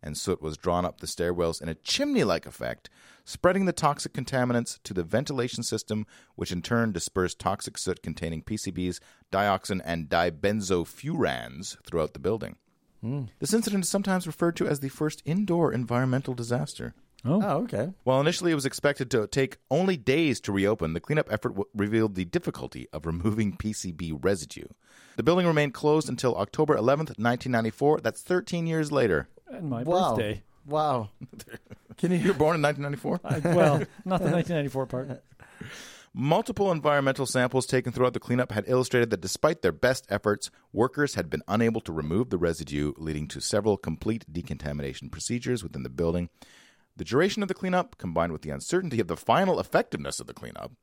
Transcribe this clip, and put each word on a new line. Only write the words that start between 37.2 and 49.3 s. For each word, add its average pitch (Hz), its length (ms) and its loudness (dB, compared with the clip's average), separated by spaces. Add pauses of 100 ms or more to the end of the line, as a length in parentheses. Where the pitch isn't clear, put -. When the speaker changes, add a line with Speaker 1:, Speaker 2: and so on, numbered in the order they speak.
Speaker 1:
samples 127 400 2
taken 127 260 0
throughout 123 220 2
the - 60 -2
cleanup 123 320 0
had 104 160 -2
illustrated 123 420 4
that 98 120 0
despite - 420 0
their 90 80 6
best 123 400 0
efforts, 104 400 0 (200)
workers 135 440 2
had 87 120 -2
been 73 200 -4
unable 113 340 2
to - 100 -8
remove 82 380 0
the 101 80 0
residue, 73 600 0
leading 76 320 -4
to 69 120 -10
several 104 360 2
complete 107 540 -4
decontamination 71 760 -8
procedures 120 540 -4
within 76 180 -10
the 64 80 -8
building. 85 400 0 (680)
The - 80 -10
duration 196 380 0
of 202 60 -4
the - 80 -4
cleanup, 180 420 -2
combined - 340 -2
with 78 120 -8
the 76 80 -6
uncertainty 131 480 -2
of 95 80 2
the 82 100 -2
final 170 420 4